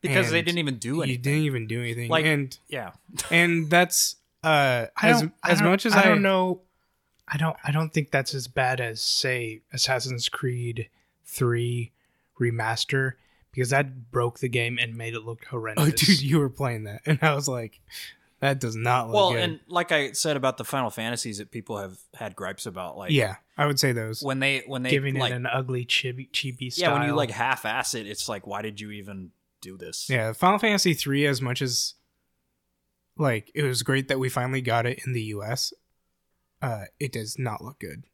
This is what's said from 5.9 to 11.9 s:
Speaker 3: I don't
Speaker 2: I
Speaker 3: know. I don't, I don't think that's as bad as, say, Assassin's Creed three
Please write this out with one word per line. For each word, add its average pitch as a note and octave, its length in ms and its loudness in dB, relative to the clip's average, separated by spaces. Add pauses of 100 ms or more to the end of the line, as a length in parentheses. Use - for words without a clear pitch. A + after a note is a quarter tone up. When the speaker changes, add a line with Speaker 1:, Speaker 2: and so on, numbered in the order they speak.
Speaker 3:
I G3+ 100 8
don't G3+ 140 6
Speaker 2:
I - 20 4
Speaker 3:
know. F#3 400 2 (680)
I - 100 -4
don't, D#3 280 0
I C#3+ 80 -2
don't D#3+ 200 0
think D3+ 200 0
that's C3+ 200 0
as C3 140 -6
bad B2+ 340 0
as, A2+ 220 -6
say, A#2+ 600 0 (100)
Assassin's B2+ 560 0
Creed A#2+ 600 -4 (360)
three A#2+ 680 -2 (500)